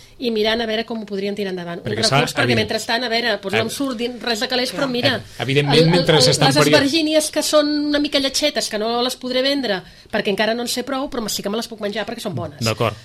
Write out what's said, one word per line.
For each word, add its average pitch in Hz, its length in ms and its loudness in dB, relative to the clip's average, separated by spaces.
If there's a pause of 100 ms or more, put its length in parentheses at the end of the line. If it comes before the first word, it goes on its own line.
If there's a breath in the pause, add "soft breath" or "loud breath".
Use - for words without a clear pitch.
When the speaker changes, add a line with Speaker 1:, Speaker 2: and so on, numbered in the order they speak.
(160 loud breath)
Speaker 1:
i 247 140 -2
mirant 220 320 2
a 226 40 -4
veure 220 200 -2
com 226 160 -6
ho - 20 -10
podríem 196 300 -4
tirar 196 160 -4
endavant. 175 320 -6
Speaker 2:
Perquè, - 160 -4
Speaker 1:
Un 220 60 -2
Speaker 2:
clar, 135 160 4
Speaker 1:
recurs, - 140 0
perquè - 100 0
Speaker 2:
evident- 240 120 2
Speaker 1:
mentrestant, 226 480 -2
a 240 40 -2
veure, 233 200 0 (140)
doncs, 190 100 -6
no 208 80 2
em 220 60 0
Speaker 2:
Ev- 226 60 -6
Speaker 1:
surt 262 260 -4
din-, 240 240 -6
res 226 180 -2
de 240 80 -2
calés, 254 240 -2
però 262 160 -2
mira, 240 280 0
Speaker 2:
Ev-, - 260 -8
evidentment, 143 340 2
Speaker 1:
el, 160 80 8
el, 160 60 6
Speaker 2:
mentre 170 260 4
Speaker 1:
el, 147 140 6
Speaker 2:
estan - 180 4
Speaker 1:
les 135 80 4
Speaker 2:
període 147 200 6
Speaker 1:
esvergínies 302 540 2
que 302 120 -2
són 294 260 2 (180)
una 294 120 0
mica 294 220 0
lletxetes, 269 500 -2
que 214 80 -4
no 233 240 -2
les 247 140 -2
podré 254 260 -2
vendre, 254 400 0 (280 loud breath)
perquè 214 200 0
encara 214 240 2
no 240 80 -4
en 240 60 -6
sé 240 160 -4
prou, 269 260 -4
però 226 180 -4
sí 202 140 -4
que 196 80 -4
me 208 60 -2
les 226 120 -4
puc 208 120 -12
menjar 208 260 -4
perquè 233 140 -8
són 190 140 -6
bones. 156 260 -6
Speaker 2:
D'acord. 113 340 0 (100)